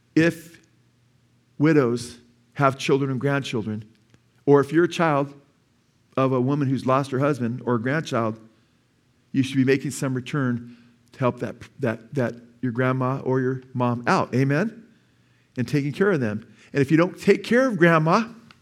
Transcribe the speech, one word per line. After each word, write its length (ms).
if 460
widows 600
have 240
children 320
and 100
grandchildren, 640
or 140
if 120
you're 120
a 40
child 460
of 160
a 80
woman 280
who's 180
lost 240
her 80
husband 460
or 120
a 40
grandchild, 580
you 100
should 140
be 80
making 260
some 240
return 640
to 60
help 220
that, 160
that, 340
that 200
your 120
grandma 480
or 200
your 220
mom 340
out. 280
Amen? 440
And 120
taking 240
care 180
of 100
them. 260
And 80
if 100
you 60
don't 220
take 260
care 220
of 100
grandma 500